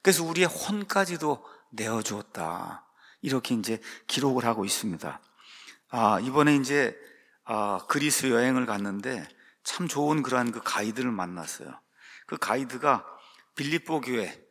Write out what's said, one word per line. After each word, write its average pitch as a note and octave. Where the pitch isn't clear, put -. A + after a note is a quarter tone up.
그래서 F3
"우리의 E3
혼까지도 F3
내어주었다." G#2
이렇게 C3+
이제 A2
기록을 B2+
하고 A2+
있습니다. F2+
아, A2
이번에 C#3+
이제, C#3
아, G#2
그리스 C#3+
여행을 B2+
갔는데 G2+
참 -
좋은 D3
그러한 B2
그 A2
가이드를 A2+
만났어요. F2+
그 D#3
가이드가 B2
빌립보 D#3
교회 A#2